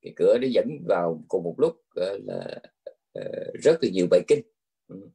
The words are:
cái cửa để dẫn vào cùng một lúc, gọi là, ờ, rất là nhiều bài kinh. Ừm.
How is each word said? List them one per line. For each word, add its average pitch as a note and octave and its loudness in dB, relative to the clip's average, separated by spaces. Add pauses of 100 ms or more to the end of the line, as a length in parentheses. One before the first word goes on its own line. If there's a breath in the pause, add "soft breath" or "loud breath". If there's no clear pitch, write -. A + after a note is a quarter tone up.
cái E2+ -16
cửa G#2 4
để C3 -2
dẫn A2+ 2 (200)
vào E2+ 0
cùng F2+ -2
một E2 -6
lúc, D#3 0 (120)
gọi G2 -4
là, G1+ -10 (520)
ờ, - -10 (400)
rất D#3+ 6
là A2 0
nhiều F2+ 2
bài F2 6
kinh. - 4 (460)
Ừm. F#3 -16 (140)